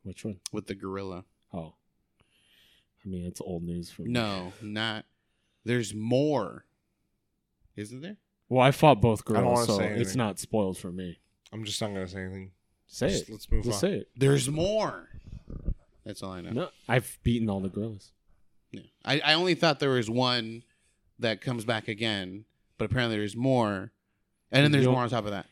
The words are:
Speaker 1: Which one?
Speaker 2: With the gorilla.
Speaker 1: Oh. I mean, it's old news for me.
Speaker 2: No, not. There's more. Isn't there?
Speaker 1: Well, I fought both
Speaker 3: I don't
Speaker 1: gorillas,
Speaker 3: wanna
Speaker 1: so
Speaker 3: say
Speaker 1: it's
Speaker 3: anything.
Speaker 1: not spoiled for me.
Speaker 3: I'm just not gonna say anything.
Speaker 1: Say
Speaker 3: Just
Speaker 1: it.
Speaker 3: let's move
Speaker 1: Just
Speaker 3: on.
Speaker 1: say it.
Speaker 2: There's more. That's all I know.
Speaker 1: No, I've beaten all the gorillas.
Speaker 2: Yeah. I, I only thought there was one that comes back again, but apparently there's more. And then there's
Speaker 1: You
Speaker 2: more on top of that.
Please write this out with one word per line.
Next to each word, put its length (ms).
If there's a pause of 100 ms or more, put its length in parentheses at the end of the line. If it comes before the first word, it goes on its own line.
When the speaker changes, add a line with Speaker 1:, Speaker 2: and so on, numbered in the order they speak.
Speaker 1:
Which 220
one? 140 (120)
Speaker 2:
With 140
the 100
gorilla. 500 (280)
Speaker 1:
Oh. 220 (1300)
I 20
mean, 180
it's 160
old 220
news 280
for 120
me. 80
Speaker 2:
No, 500
not. 440 (600)
There's 280
more. 720 (1080)
Isn't 260
there? 160 (320)
Speaker 1:
Well, 160
I 60
fought 300
both 260
Speaker 3:
I 60
don't 100
Speaker 1:
gorillas, 120
Speaker 3:
wanna 120
Speaker 1:
so 100
Speaker 3:
say 80
Speaker 1:
it's 100
Speaker 3:
anything. 220
Speaker 1:
not 220
spoiled 380
for 140
me. 280 (340)
Speaker 3:
I'm 100
just 160
not 100
gonna 180
say 140
anything. 300 (420)
Speaker 1:
Say 160
Speaker 3:
Just 200
Speaker 1:
it. 20
Speaker 3:
let's 200
move 120
Speaker 1:
Just 120
Speaker 3:
on. 40 (100)
Speaker 1:
say 100
it. 180
Speaker 2:
There's 320
more. 580 (960)
That's 180
all 120
I 80
know. 100
Speaker 1:
No, 180 (200)
I've 340
beaten 260
all 120
the 80
gorillas. 420 (600)
Speaker 2:
Yeah. 100 (240)
I, 160
I 140
only 200
thought 240
there 120
was 180
one 540 (540)
that 220
comes 240
back 240
again, 560 (340)
but 140
apparently 260
there's 180
more. 580 (580)
And 140
then 80
there's 100
Speaker 1:
You 80
Speaker 2:
more 120
on 60
top 140
of 80
that. 200